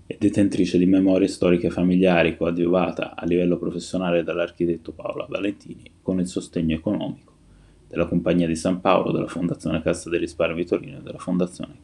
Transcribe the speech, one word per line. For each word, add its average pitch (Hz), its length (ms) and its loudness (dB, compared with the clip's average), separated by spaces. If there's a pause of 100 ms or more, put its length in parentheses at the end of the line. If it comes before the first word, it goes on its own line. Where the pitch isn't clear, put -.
(100)
e - 80 -12
detentrice 98 580 2
di 90 100 6
memorie 95 420 4
storiche 87 420 2
familiari, 90 680 4
coadiuvata 85 760 0
a - 100 -10
livello 87 340 2
professionale 87 680 -2
dall'architetto 85 680 -4
Paola - 380 -8
Valentini, - 600 -6 (140)
con 92 160 0
il 90 80 0
sostegno 82 480 -2
economico - 580 -6 (540)
della 85 200 -2
Compagnia 87 420 2
di 82 80 0
San 90 240 -2
Paolo, 92 320 2
della - 160 -2
Fondazione 85 540 -4
Cassa 85 280 -2
di 85 80 0
Risparmio 82 380 -2
di 87 120 -4
Torino - 300 -4
e - 40 -16
della - 180 -14
Fondazione - 640 -4